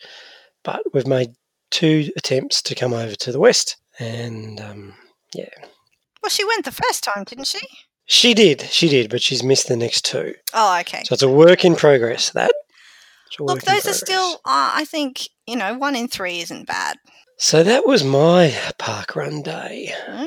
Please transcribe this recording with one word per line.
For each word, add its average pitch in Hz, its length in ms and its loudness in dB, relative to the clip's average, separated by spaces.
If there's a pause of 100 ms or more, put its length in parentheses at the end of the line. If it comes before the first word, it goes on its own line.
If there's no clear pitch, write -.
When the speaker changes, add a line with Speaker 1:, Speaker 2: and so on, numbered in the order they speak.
(640)
Speaker 1:
But - 180 -6 (100)
we've 131 140 0
made 127 220 0 (420)
two 156 480 2
attempts - 420 -2
to - 140 -8
come 127 180 -2
over 117 220 -6
to - 180 -8
the 131 80 -2
West. - 360 4 (220)
And, 113 600 -10
um, 101 340 -16 (400)
yeah. - 140 -12 (760)
Speaker 2:
Well, 427 60 -4
she 403 160 -2
went 415 220 -2
the 269 40 -8
first - 320 -4
time, 202 220 -6
didn't 254 220 -12
she? 392 140 -6 (440)
Speaker 1:
She - 300 4
did. 185 260 6
She 160 300 0
did, 120 200 2
but 117 120 -4
she's 123 200 -2
missed 131 260 2
the 123 80 0
next 117 280 -4
two. - 300 -6 (180)
Speaker 2:
Oh, 202 280 2
okay. - 240 -8
Speaker 1:
So - 100 -2
it's 120 80 0
a 135 80 4
work 165 340 8
in 175 100 6
progress, 131 580 2
that. - 200 0 (760)
It's - 100 -16
a - 60 -10
Speaker 2:
Look, - 120 -2
Speaker 1:
work - 100 -8
in 381 80 2
Speaker 2:
those 415 120 -2
are 403 80 -2
still, 370 460 -4
Speaker 1:
progress. - 40 -
Speaker 2:
uh, 277 300 0
I 311 100 -2
think, 285 440 -8 (180)
you 233 100 -8
know, 202 180 -4
one 269 220 -2
in 240 120 -4
three 180 320 -8
isn't 170 260 -12
bad. 85 320 -6 (400)
Speaker 1:
So - 240 4
that 226 240 4
was 233 180 4
my 151 500 4 (240)
park 104 380 -8
run 151 240 -8
day. - 540 -10 (320)